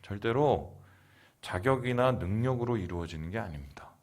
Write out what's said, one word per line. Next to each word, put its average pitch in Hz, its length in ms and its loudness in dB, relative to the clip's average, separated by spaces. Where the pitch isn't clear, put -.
절대로 117 800 0
자격이나 123 680 2
능력으로 117 640 0
이루어지는 85 540 -4
게 107 80 -4
아닙니다. 73 520 -10